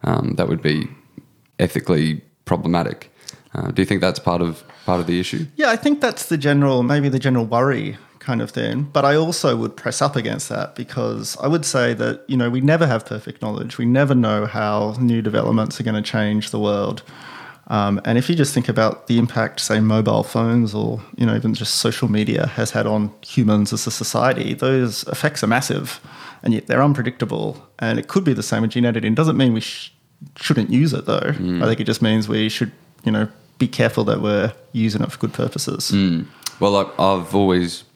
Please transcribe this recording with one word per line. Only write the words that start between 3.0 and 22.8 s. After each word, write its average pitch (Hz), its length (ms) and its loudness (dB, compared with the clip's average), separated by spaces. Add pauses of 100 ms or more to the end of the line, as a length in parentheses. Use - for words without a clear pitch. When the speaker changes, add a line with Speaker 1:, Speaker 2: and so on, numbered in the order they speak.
Speaker 1:
Uh, - 160 -4
do 95 120 2
you 90 40 2
think 98 140 2
that's 90 180 2
part 87 220 0
of, 85 240 -2 (220)
part 90 140 2
of 82 60 -2
the 87 140 0
issue? 156 260 -4 (100)
Speaker 2:
Yeah, 285 140 4
I 226 60 2
think 285 240 0
that's - 260 -2
the 165 120 0
general, 143 440 4
maybe 143 260 2
the 135 100 0
general 127 260 2
worry 113 540 0 (200)
kind 120 220 -4
of 113 120 -4
thing. 117 400 -2
But 139 120 2
I 143 120 4
also 160 400 0
would 113 200 -4
press - 240 -6
up 143 160 0
against 113 320 -4
that, 107 280 -6
because 113 680 -6
I 135 60 0
would 160 160 0
say 120 300 2
that, 113 340 -4
you 139 80 0
know, 120 120 2
we 123 120 0
never 156 260 4
have 117 180 0
perfect - 380 -10
knowledge. 107 360 -6
We 123 60 -2
never 135 300 4
know 107 320 2
how 107 540 -2
new 117 200 2
developments 110 600 0
are - 20 -4
gonna 107 200 -2
change 107 480 -2
the 110 100 -4
world. 104 420 -2 (680)
Um, 101 360 0
and 117 140 2
if 131 100 -2
you 175 80 2
just 147 180 2
think 123 140 0
about 110 380 0
the 117 120 2
impact, 117 420 0
say, 107 200 0
mobile 107 440 4
phones 117 500 0
or, 110 260 -4 (160)
you 123 100 0
know, 110 80 2
even 110 200 0
just 110 220 -4
social 117 340 -2
media 107 360 0
has 113 260 -4
had 110 140 0